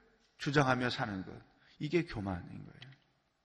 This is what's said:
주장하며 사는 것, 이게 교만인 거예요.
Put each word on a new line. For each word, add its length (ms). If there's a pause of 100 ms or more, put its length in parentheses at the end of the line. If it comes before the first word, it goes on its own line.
(380)
주장하며 540
사는 340
것, 80 (460)
이게 260
교만인 600
거예요. 280 (520)